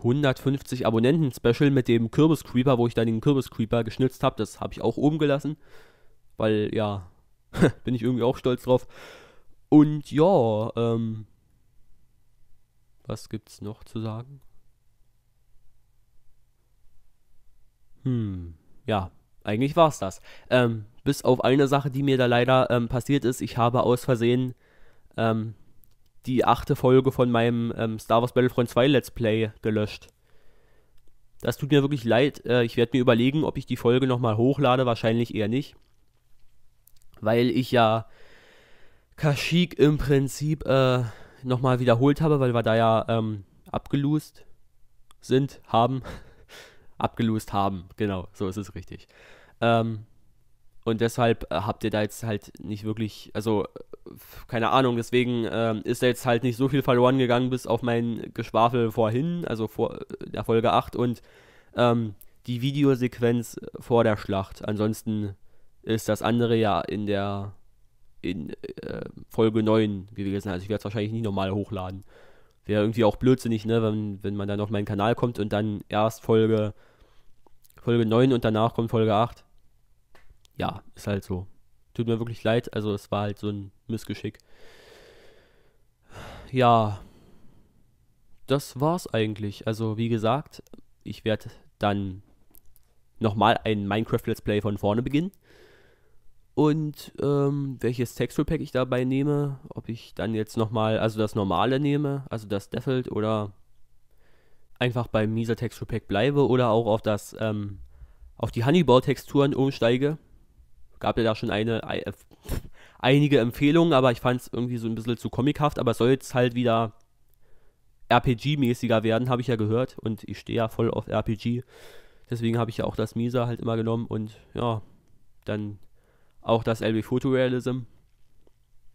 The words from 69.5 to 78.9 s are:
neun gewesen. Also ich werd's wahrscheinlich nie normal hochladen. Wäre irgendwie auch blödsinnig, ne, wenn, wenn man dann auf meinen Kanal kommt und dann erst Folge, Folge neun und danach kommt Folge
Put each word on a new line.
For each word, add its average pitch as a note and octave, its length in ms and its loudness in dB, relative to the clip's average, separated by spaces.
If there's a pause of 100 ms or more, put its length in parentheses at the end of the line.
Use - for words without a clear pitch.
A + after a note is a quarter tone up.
neun G#2+ 500 2
gewesen. G2 360 -6
Also F2+ 140 -6
ich G2 60 -8
werd's G#2 140 -4
wahrscheinlich G#2 280 -4
nie A2+ 100 -4
normal G2 300 -2
hochladen. F#2+ 520 -6 (640)
Wäre G#2 160 0
irgendwie A2 220 2
auch G#2+ 140 4
blödsinnig, A#2 480 2
ne, A2+ 180 2
wenn, G#2+ 400 -4
wenn G2+ 120 -6
man G2+ 120 -6
dann G2+ 120 -4
auf G#2 120 -4
meinen G2+ 140 -2
Kanal G#2 280 0
kommt A#2+ 240 -2
und G#2 160 -2
dann G#2 340 -2
erst G#2+ 360 0
Folge, A2 500 2 (1080)
Folge A#2 280 2
neun B2 260 4
und A#2+ 100 0
danach A2 300 2
kommt A#2 160 -2
Folge A2 240 2